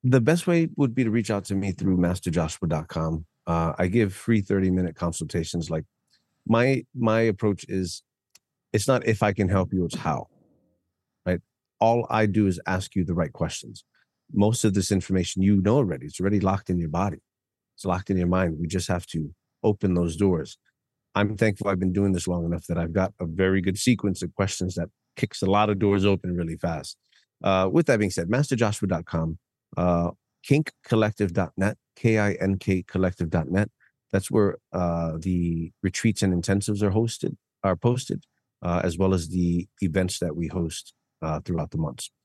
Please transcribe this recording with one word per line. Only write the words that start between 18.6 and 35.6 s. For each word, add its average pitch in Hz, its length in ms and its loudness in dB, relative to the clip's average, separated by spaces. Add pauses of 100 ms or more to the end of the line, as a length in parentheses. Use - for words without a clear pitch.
just 90 200 -4
have 87 200 -2
to 80 260 -6 (300)
open 101 300 2
those 87 240 0
doors. 87 400 0 (580)
I'm 104 220 0
thankful 101 320 0
I've 95 100 0
been 92 140 0
doing 98 180 2
this 90 160 -2
long 87 180 -2
enough 85 220 -4
that 85 100 -2
I've 85 160 -4
got 92 260 0
a 90 60 -4
very 95 360 2
good 95 160 -2
sequence 101 440 0
of 87 140 -8
questions 95 400 -2
that 85 140 -6 (260)
kicks - 260 -4
a 98 40 0
lot 104 240 4
of 98 100 0
doors 101 260 4
open 92 300 2
really 82 220 -4
fast. 82 400 -6 (460)
Uh, 95 280 2
with 160 140 4
that 117 140 4
being 101 120 2
said, 87 180 -4
master 131 260 0
joshua 107 320 0
dot 85 180 -2
com, 82 320 -2 (400)
uh, 87 340 2 (320)
kink 151 280 2 (120)
collective 104 500 0
dot 90 220 -2
net, 98 220 0 (180)
K 113 220 2
I 104 160 2
N 98 240 0
K 92 260 0
collective 90 460 -2
dot 80 200 -2
net. 98 200 0 (420)
That's 95 200 -2
where, 104 260 2 (140)
uh, 85 480 -2
the 85 520 -2 (100)